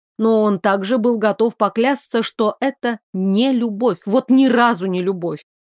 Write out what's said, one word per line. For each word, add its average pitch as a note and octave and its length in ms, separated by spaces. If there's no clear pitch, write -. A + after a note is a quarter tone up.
Но A3 260
он G#3 180
также G3+ 380
был A#3 200
готов G#3+ 380
поклясться, A#3 680
что G#3+ 380
это A#3+ 400
не G3 380
любовь. A#3 560
Вот A3+ 240
ни C4 160
разу A#3 400
не F3+ 160
любовь. F3 400